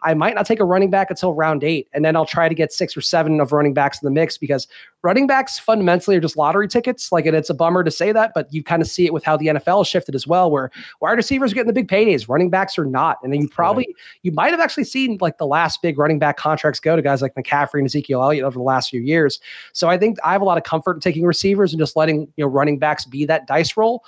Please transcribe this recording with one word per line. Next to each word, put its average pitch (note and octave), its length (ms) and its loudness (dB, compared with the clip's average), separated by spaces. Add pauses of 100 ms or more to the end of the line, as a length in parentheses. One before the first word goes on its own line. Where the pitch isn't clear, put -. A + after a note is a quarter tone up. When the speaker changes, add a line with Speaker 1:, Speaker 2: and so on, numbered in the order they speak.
Speaker 1:
I D#3+ 120 2
might F#3+ 220 0
not G3+ 100 -2
take A3+ 140 0
a G3+ 40 4
running F#3 260 2
back G3 200 2
until F3+ 240 -2
round D#3 300 0
eight, D#3 280 -2
and D3+ 120 0
then D#3+ 100 2
I'll D#3 120 2
try E3 220 0
to E3 60 0
get D#3 180 -2
six - 240 -6
or D3 40 -10
seven D#3 400 0
of C3+ 100 0
running D3 240 2
backs C#3 260 0
in C#3+ 60 -4
the C#3 60 0
mix, D#3+ 260 0
because C#3 300 -4 (340)
running A3+ 240 2
backs C4 320 0
fundamentally F#3+ 580 2
are E3+ 40 4
just D#3 160 -4
lottery E3+ 320 2
tickets. A#3+ 420 -2
Like, D#3+ 160 0
and D#3+ 80 2
it's D#3 160 -2
a D#3+ 40 -2
bummer E3+ 280 2
to E3 80 0
say G3 220 -2
that, A3 220 2
but D3 200 -4
you D#3 80 -4
kinda E3 220 0
see F3+ 200 0
it E3 80 2
with D#3+ 120 -6
how D#3 120 2
the D3+ 120 0
N D3+ 80 2
F - 100 -4
L F#3+ 160 4
shifted - 320 -2
as C3+ 140 -6
well, F3 220 4
where C3 200 -2 (300)
wide F#3+ 160 0
receivers C4 340 0
are G3 60 -6
getting A#3+ 100 -2
the A#3 60 0
big G#3 160 0
paydays, F#3+ 400 2
running E3 220 2
backs F#3+ 280 0
are D#3+ 60 0
not. C3+ 380 0
And C3 100 -4
then D3 80 0
you D3 80 0
probably, G#3+ 400 0
Speaker 2:
Right. - 80 -14 (260)
Speaker 1:
you F3+ 100 -2
might A3+ 200 0
have E4+ 80 0
actually D4 240 -2
seen, B3+ 360 -4
like, E3 180 -2
the D#3 80 -4
last D#3 360 0
big D#3+ 160 -2
running D3+ 220 2
back D3 160 2
contracts D3+ 420 -2
go D#3 160 2
to D#3+ 80 2
guys C#3 200 0
like C3+ 120 -4
McCaffrey C#3+ 440 -2
and C#3 80 0
Ezekiel C3 360 -2
Elliott C#3 220 2
over C3 100 -4
the B2+ 80 -8
last C3 280 0
few B2+ 100 -6
years. D3 400 0 (320)
So - 160 -2
I F3+ 100 2
think G#3+ 240 0
I E3 100 0
have G3 100 2
a - 20 0
lot F3 140 2
of D#3+ 60 -4
comfort D#3+ 300 -2
in D#3 60 -10
taking E3 260 -2
receivers G3 460 2
and D#3+ 80 -4
just D3 160 -2
letting, D#3 240 2 (160)
you D3+ 80 -2
know, - 20 0
running C#3 320 0
backs D3+ 260 0
be C3+ 220 -4
that D#3 200 0
dice D3+ 300 0
roll. A3+ 320 0